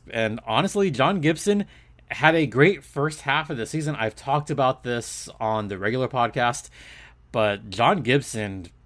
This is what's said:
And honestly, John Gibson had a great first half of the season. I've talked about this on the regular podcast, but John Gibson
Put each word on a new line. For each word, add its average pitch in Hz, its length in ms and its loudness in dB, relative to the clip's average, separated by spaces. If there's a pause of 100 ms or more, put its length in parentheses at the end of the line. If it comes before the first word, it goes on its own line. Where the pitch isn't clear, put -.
And 113 360 -2
honestly, 185 460 0
John 147 300 2
Gibson 190 440 0 (460)
had 160 240 4
a 165 100 4
great 139 380 4
first - 380 -4
half 147 280 -2
of 147 80 -6
the 113 80 -6
season. 151 300 -4
I've 110 200 -2
talked 147 340 -2
about 131 340 0
this - 460 -6 (100)
on 110 280 -2
the 98 100 -6
regular 117 320 0
podcast, 120 600 0 (600)
but 107 380 0
John 123 320 2
Gibson 107 640 -2 (180)